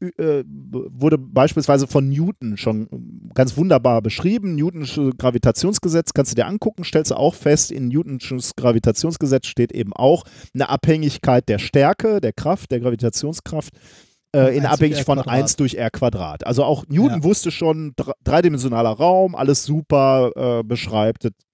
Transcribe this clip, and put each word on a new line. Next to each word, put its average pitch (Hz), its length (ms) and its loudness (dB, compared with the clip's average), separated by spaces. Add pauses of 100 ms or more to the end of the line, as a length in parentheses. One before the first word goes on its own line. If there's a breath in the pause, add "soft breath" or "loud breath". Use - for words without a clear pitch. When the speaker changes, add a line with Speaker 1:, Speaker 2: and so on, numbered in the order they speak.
(180)
Speaker 1:
äh, 147 280 0
wurde 139 720 -2
beispielsweise 135 680 2
von 135 240 0
Newton 139 480 -4
schon - 760 -8
ganz 127 220 2
wunderbar 131 460 4
beschrieben. 185 520 -2
Newtonsche 147 640 -2
Gravitationsgesetz 160 960 0
kannst 139 200 0
du 113 40 -8
dir 117 100 2
angucken, - 380 -4
stellst - 260 0
du - 60 -2
auch 165 180 2
fest, - 380 0
in 131 160 -6
Newtonsches 131 680 -6
Gravitationsgesetz 131 920 0
steht - 260 -2
eben 101 220 -6
auch 143 300 4 (300 loud breath)
eine 135 140 -2
Abhängigkeit 143 800 0
der 104 100 0
Stärke, 190 600 2
der 117 140 -2
Kraft, - 360 -4
der 123 100 -2
Gravitationskraft 123 920 -4 (600 soft breath)
äh, 131 240 4
in 143 40 0
Speaker 2:
Eins - 20 -
durch 139 100 0
Speaker 1:
abhängig 151 320 2
von 139 140 0
Speaker 2:
R 131 60 -4
Quadrat. 127 160 -2
Speaker 1:
eins 147 160 0
durch 135 180 0
R 117 160 -4
Quadrat. 90 560 -4
Also 123 180 0
auch 143 240 0
Newton 196 320 2
Speaker 2:
Ja. - 40 -4
Speaker 1:
wusste 175 260 0
schon, 160 460 -2
dr-, - 180 -6 (100)
dreidimensionaler 127 680 2
Raum, 180 440 2
alles 139 300 0
super, 135 680 2 (280)
äh, - 40 -2
beschreibt 110 600 -2
es 104 60 -6 (220)